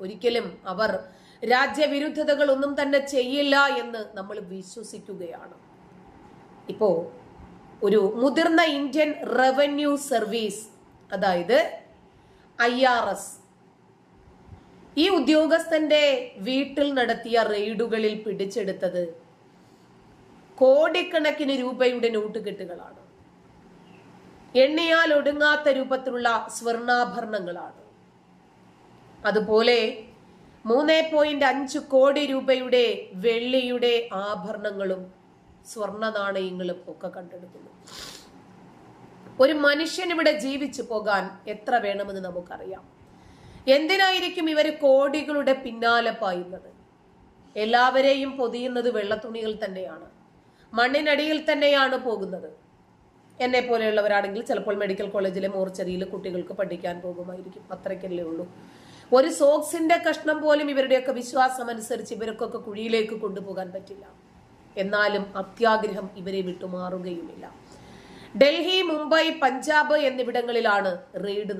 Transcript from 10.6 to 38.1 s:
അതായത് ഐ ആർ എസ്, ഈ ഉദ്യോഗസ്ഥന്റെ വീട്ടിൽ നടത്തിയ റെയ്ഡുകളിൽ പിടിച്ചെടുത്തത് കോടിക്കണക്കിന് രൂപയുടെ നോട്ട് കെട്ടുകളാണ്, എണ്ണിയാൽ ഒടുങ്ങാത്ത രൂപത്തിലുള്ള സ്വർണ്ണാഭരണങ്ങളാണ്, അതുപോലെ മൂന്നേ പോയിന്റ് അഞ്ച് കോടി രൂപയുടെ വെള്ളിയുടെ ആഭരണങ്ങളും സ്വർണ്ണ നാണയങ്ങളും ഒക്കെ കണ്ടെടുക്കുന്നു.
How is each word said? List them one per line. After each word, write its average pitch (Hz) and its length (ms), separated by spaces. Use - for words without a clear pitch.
അതായത് 190 420
ഐ 247 40
ആർ 226 120
എസ്, - 140
ഈ - 20
ഉദ്യോഗസ്ഥന്റെ 311 880
വീട്ടിൽ 277 400
നടത്തിയ 226 520
റെയ്ഡുകളിൽ 214 640
പിടിച്ചെടുത്തത് 190 800
കോടിക്കണക്കിന് 302 1000
രൂപയുടെ 247 560
നോട്ട് 214 300
കെട്ടുകളാണ്, 175 540
എണ്ണിയാൽ 330 540
ഒടുങ്ങാത്ത 294 500
രൂപത്തിലുള്ള 247 520
സ്വർണ്ണാഭരണങ്ങളാണ്, 226 1200
അതുപോലെ 220 480
മൂന്നേ 302 280
പോയിന്റ് 294 380
അഞ്ച് 277 260
കോടി 277 280
രൂപയുടെ 254 500
വെള്ളിയുടെ 240 720
ആഭരണങ്ങളും 196 760
സ്വർണ്ണ 208 340
നാണയങ്ങളും 185 600
ഒക്കെ 180 240
കണ്ടെടുക്കുന്നു. 180 560